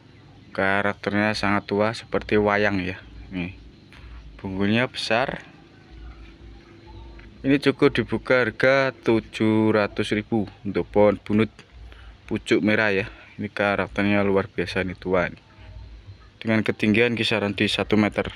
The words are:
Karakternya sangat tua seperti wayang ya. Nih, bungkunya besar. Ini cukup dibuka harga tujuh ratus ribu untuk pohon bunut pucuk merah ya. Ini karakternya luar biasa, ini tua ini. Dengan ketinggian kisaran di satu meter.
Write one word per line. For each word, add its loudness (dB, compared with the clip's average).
Karakternya 0
sangat 0
tua 0
seperti -2
wayang 2
ya. -8
Nih, -8
bungkunya 0
besar. -2
Ini 2
cukup 2
dibuka 0
harga 2
tujuh 2
ratus 0
ribu -2
untuk -4
pohon 4
bunut 0
pucuk 0
merah 2
ya. -2
Ini -8
karakternya 0
luar 0
biasa, -4
ini -6
tua -2
ini. -20
Dengan 0
ketinggian 2
kisaran -2
di 2
satu 0
meter. 2